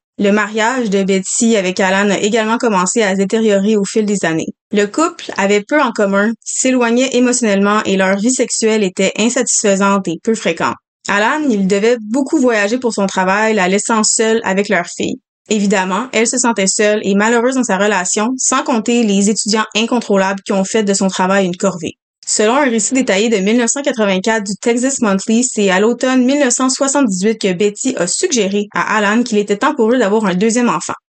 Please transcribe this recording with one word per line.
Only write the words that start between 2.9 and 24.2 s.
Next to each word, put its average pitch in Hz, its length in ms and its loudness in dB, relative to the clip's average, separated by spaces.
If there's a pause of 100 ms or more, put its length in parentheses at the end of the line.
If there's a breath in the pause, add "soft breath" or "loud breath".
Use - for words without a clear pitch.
à 190 100 0
se 196 40 -2
détériorer 202 600 2
au 202 80 0
fil 220 200 -2
des 202 200 -2
années. 160 220 -2 (240)
Le 208 160 0
couple 320 500 -4
avait 202 300 0
peu 302 140 0
en 254 100 2
commun, 202 400 0 (140)
s'éloignait 254 720 0
émotionnellement 214 640 2
et 190 140 0
leur 190 220 2
vie 226 140 0
sexuelle 220 520 0
était 185 340 -2
insatisfaisante 202 880 0
et 165 160 -4
peu 226 140 0
fréquente. 165 400 -4 (320)
Alan, 233 420 0
il 202 160 2
devait 202 340 2
beaucoup 262 380 -2
voyager 233 400 2
pour 247 160 -2
son 202 120 0
travail, 202 480 0
la 185 120 0
laissant 214 380 0
seule 226 400 2
avec 190 240 -2
leur 180 180 0
fille. - 300 -6 (360)
Évidemment, 196 640 0
elle 220 120 2
se 247 120 -4
sentait 220 280 0
seule 208 360 2
et 196 120 0
malheureuse 233 420 2
dans 254 60 0
sa 196 140 0
relation, 208 520 0 (100)
sans 262 240 0
compter 240 400 0
les 202 260 2
étudiants 220 380 0 (100)
incontrôlables 196 720 0
qui 208 60 -2
ont 196 120 0
fait 220 180 -2
de 196 120 0
son 190 140 0
travail 190 360 0
une 175 120 -4
corvée. 175 420 -4 (280)
Selon 220 280 2
un 285 160 2
récit 226 240 -2
détaillé 220 340 2
de 220 80 2
mille 208 220 2
neuf 233 120 0
cent 285 120 -4
quatre-vingt-quatre 220 640 0